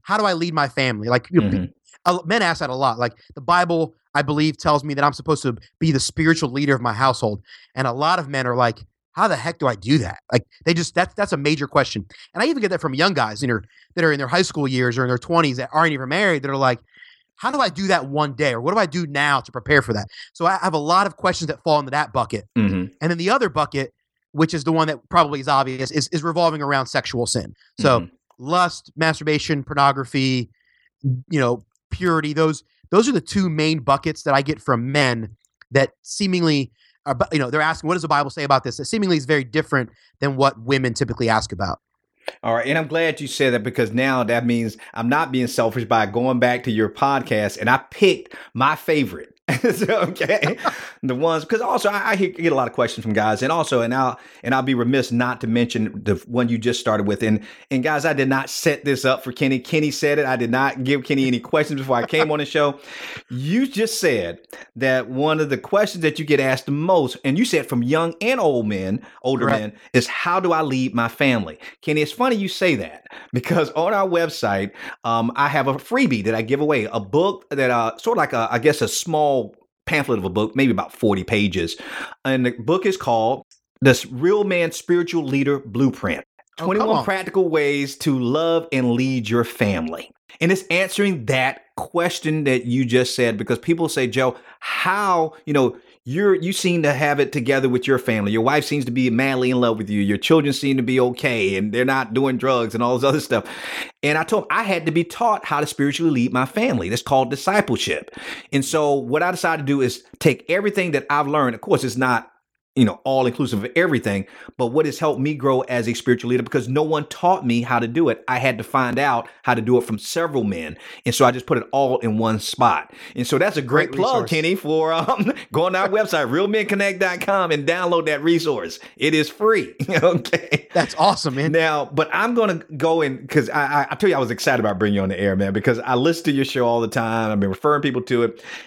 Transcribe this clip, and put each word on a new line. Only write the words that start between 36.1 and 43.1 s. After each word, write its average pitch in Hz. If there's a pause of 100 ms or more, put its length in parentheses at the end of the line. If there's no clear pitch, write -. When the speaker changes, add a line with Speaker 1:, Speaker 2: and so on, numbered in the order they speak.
Speaker 1:
are 143
bu-, 120
you 156
know, 131
they're 151
asking, 160
"What 175
does 175
the 160
Bible 143
say 151
about 139
this?" 123
That 139
seemingly 190
is 139
very 143
different 131 (300)
than 139
what 139
women 131
typically 117
ask 110
about. 92 (600)
Speaker 2:
All 113
right, 117
and 143
I'm 160
glad 165